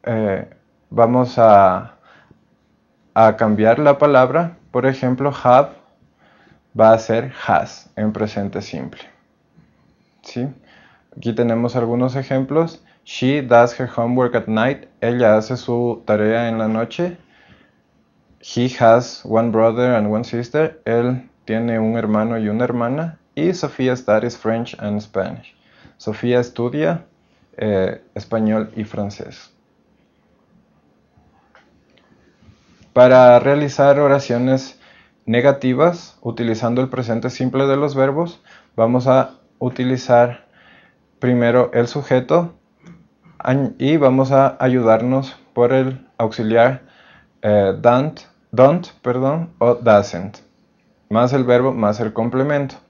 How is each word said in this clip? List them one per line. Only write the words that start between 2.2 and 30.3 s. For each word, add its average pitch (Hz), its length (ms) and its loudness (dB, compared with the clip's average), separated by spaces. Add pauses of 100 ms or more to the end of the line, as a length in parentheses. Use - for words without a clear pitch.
a 110 220 4
cambiar 110 420 2
la 143 200 2
palabra. 143 580 2 (160)
Por 127 140 -2
ejemplo, 131 460 -2 (120)
have 127 240 4 (1080)
va 110 140 6
a 110 60 4
ser 117 340 -4 (140)
has - 480 -4
en 107 180 -4
presente 101 500 -6
simple. - 400 -14 (1200)
¿Sí? 127 260 -8 (680)
Aquí 117 160 -8
tenemos 117 440 -2
algunos 123 400 -4
ejemplos. 135 680 -4 (260)
She 139 320 -2
does 120 380 4
her 127 80 -6
homework 123 480 -2
at 113 140 -4
night. 110 400 -2 (120)
Ella 117 360 2
hace 110 200 -4
su 120 500 -4
tarea 110 420 0
en 113 100 -4
la 110 80 -4
noche. 117 500 -6 (1200)
He 123 280 -4 (120)
has 120 440 2
one 113 280 -2
brother 117 420 0
and 107 180 0
one 113 120 -4
sister. 151 600 -6
Él 120 460 -2 (140)
tiene 113 340 -4
un 110 180 -2
hermano 110 400 -2
y 110 120 -4
una 113 160 -2
hermana. 123 560 -6 (160)
Y 170 180 -2
Sofía 131 420 -4
studies 117 400 -2
French 113 440 -6
and 104 200 -6
Spanish. - 540 -10 (440)
Sofía 120 420 -2
estudia, 120 640 -6 (520)
eh, 98 460 -4 (140)
español 110 580 -4
y 113 80 -10
francés. - 680 -12 (3500)